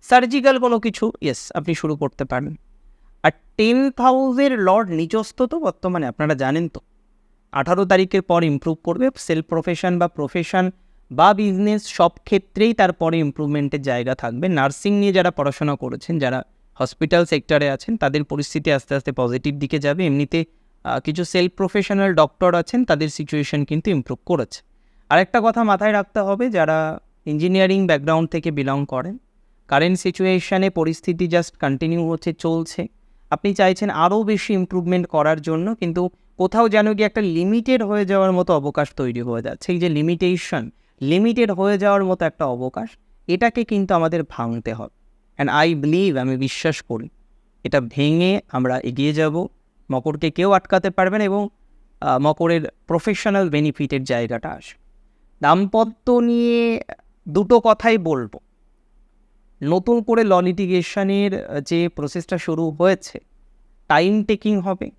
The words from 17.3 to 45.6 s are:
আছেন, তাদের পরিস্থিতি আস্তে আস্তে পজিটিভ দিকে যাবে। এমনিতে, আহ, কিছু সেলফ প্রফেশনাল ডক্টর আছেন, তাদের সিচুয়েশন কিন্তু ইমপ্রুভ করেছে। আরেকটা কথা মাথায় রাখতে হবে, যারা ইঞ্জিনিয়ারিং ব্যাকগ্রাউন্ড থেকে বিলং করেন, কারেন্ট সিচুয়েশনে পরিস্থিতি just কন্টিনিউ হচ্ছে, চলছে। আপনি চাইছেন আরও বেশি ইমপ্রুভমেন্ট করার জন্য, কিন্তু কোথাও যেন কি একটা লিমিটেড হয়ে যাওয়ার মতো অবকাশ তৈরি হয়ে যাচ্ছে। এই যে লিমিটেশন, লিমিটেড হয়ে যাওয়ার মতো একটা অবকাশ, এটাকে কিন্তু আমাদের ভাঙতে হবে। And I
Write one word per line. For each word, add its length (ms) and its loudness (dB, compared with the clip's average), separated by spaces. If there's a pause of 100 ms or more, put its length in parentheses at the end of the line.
আছেন, 260 -6
তাদের 280 0
পরিস্থিতি 480 -4
আস্তে 220 -2
আস্তে 180 -4
পজিটিভ 420 -2
দিকে 240 -4
যাবে। 280 0
এমনিতে, 380 0 (400)
আহ, 160 -4
কিছু 240 -4
সেলফ 280 0
প্রফেশনাল 600 0
ডক্টর 400 2
আছেন, 300 0
তাদের 240 0
সিচুয়েশন 560 -4
কিন্তু 260 -2
ইমপ্রুভ 360 -2
করেছে। 360 -2 (460)
আরেকটা 360 4
কথা 200 2
মাথায় 280 2
রাখতে 280 -2
হবে, 300 -2
যারা 500 0 (260)
ইঞ্জিনিয়ারিং 600 2
ব্যাকগ্রাউন্ড 440 2
থেকে 200 -4
বিলং 380 -2
করেন, 300 -6 (500)
কারেন্ট 300 2
সিচুয়েশনে 720 0
পরিস্থিতি 580 -2
just 320 0
কন্টিনিউ 500 -2
হচ্ছে, 220 -4
চলছে। 560 -4 (420)
আপনি 240 -2
চাইছেন 360 2
আরও 320 2
বেশি 300 -2
ইমপ্রুভমেন্ট 540 0
করার 340 0
জন্য, 340 -4
কিন্তু 360 -2 (260)
কোথাও 320 2
যেন 280 2
কি 60 0
একটা 180 0
লিমিটেড 600 0
হয়ে 220 0
যাওয়ার 280 2
মতো 220 2
অবকাশ 420 0
তৈরি 240 -4
হয়ে 220 -6
যাচ্ছে। 300 -6
এই 60 0
যে 100 0
লিমিটেশন, 840 -2 (300)
লিমিটেড 500 2
হয়ে 280 0
যাওয়ার 260 2
মতো 200 -2
একটা 220 -4
অবকাশ, 420 -6 (380)
এটাকে 380 0
কিন্তু 300 0
আমাদের 340 0
ভাঙতে 460 -6
হবে। 260 -16 (440)
And 80 0
I 300 2